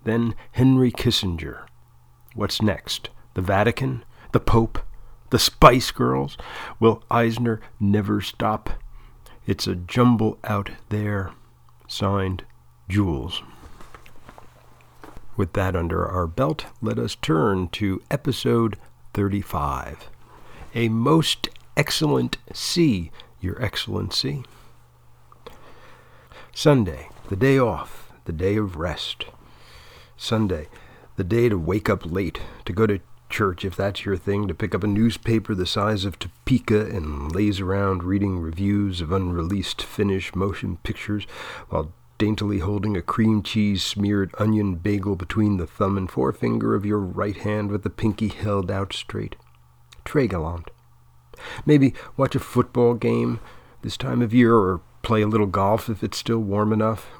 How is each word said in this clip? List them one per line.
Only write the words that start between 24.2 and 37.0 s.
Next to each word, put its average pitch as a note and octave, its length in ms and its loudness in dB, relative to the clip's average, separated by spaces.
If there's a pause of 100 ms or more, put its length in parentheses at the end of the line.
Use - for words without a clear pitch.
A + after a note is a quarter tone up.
Sunday, G#2 540 2 (180)
the G2+ 80 -6
day C3+ 240 4
off, - 540 -4 (100)
the - 80 -10
day F2+ 240 0
of G2+ 220 -2
rest. - 480 -6 (920)
Sunday, F#2+ 540 -2 (480)
the F#2+ 80 -2
day A#2 240 4
to G2+ 80 2
wake F2+ 320 0
up F2+ 200 0
late, F2+ 300 -4 (240)
to - 80 -8
go G#2+ 160 2
to G2+ 140 0 (280)
church G2 360 -2
if F#2 100 -6
that's G2 300 -4
your G2 100 0
thing, G2+ 320 -2
to E2 80 -4
pick - 180 -4
up G2 120 -2
a - 20 0
newspaper A2 640 2
the F2+ 120 -2
size G#2 400 -2
of F#2+ 120 -6
Topeka - 680 0
and D2 500 -6